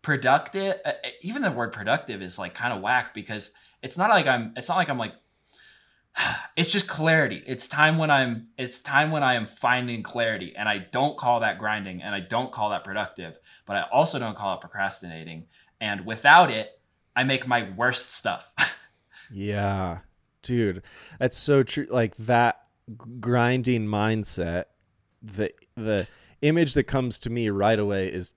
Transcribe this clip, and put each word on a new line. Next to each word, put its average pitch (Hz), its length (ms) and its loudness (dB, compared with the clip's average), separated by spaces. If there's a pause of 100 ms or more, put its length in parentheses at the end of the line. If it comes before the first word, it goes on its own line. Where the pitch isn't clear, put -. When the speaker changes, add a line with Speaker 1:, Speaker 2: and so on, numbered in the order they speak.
Speaker 1:
productive, 151 720 2 (100)
uh, 151 40 -2
uh, 123 200 -6 (140)
even 233 200 -6
the 180 100 0
word 117 200 -4
productive 107 500 -2
is, 92 180 -10
like, 87 160 -8
kinda 120 200 -2
whack, 117 380 0
because 104 380 -12 (320)
it's - 120 -10
not 202 140 2
like 170 160 6
I'm, 120 300 0
it's 123 120 -10
not 175 100 0
like 160 120 0
I'm, 127 80 -2
like, 107 140 -6 (1040)
<sighs> - 400 -4
it's 165 160 0
just 196 160 0
clarity. 156 580 2
It's 127 220 -6
time 156 300 4
when 156 120 2
I'm, 123 460 2
it's 127 240 -8
time 147 300 2
when 151 120 0
I 127 120 4
am 110 120 -2
finding 123 560 -2
clarity, 110 540 -4
and 107 120 -2
I 101 100 0
don't 131 380 -2
call 120 240 2
that 104 180 0
grinding, 98 440 -4
and 101 120 -6
I 98 60 -4
don't 117 320 -4
call 107 180 -2
that 90 140 -4
productive, 90 540 -8 (280)
but 101 100 -4
I 90 60 0 (100)
also 151 260 2
don't 113 180 -6
call 98 180 -4
it - 60 -10
procrastinating. 85 840 -8 (340)
And 104 240 -4
without 143 460 8
it, 110 300 -6 (340)
I 123 100 2
make 131 220 0
my 117 300 0
worst 123 340 -2
stuff. - 480 -6
<laughs> - 160 0 (560)
Speaker 2:
Yeah, 98 680 -2 (420)
dude, 107 400 0 (380)
that's 127 180 0
so 139 260 4
true. - 280 -2
Like, 113 260 0
that 117 460 2 (260)
g-, 110 60 -14 (260)
grinding 120 640 2
mindset, 104 800 -2 (580)
the, 104 300 -4 (240)
the 107 300 0 (340)
image 156 320 4
that 143 120 4
comes 127 340 -2
to - 100 -8
me 113 220 0
right 101 280 4
away 98 320 0
is 90 260 -8